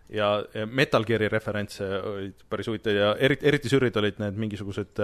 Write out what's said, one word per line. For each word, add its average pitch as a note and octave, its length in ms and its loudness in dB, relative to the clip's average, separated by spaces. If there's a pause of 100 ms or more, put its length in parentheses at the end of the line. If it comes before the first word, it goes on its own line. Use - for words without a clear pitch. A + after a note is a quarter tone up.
Ja, G#2 340 2 (100)
ja A2 120 -4
Metal B2+ 400 2
Gear'i G#2+ 240 2
referentse G#2 560 -4 (160)
olid G2 380 -8 (100)
päris G2+ 160 -4
huvitav G#2+ 320 0
ja G#2 120 6 (120)
eriti, C3+ 240 2
eriti C#3+ 240 2
sürrid B2 320 2
olid G#2 160 -2
need G2+ 240 -4
mingisugused, G#2 640 -6